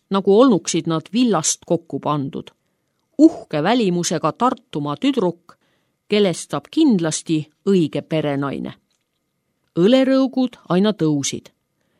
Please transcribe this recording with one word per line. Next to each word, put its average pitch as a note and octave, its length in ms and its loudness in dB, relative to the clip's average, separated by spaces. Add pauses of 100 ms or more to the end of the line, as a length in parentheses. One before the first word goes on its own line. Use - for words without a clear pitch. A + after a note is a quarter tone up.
nagu G3 320 2
olnuksid F3 500 0
nad D#3+ 220 -4
villast A3 520 -2
kokku E3 340 -4
pandud. C#3+ 520 -6 (640)
Uhke G#3 460 2
välimusega F3 680 0
Tartumaa D3+ 680 -4
tüdruk, A#3 580 -2 (560)
kellest G3+ 400 0
saab - 160 -8
kindlasti E3 800 0 (220)
õige D#3+ 340 2
perenaine. C#3 720 -4 (1080)
Õlerõugud C4 760 2 (120)
aina G3 220 2
tõusid. D3+ 560 -4 (520)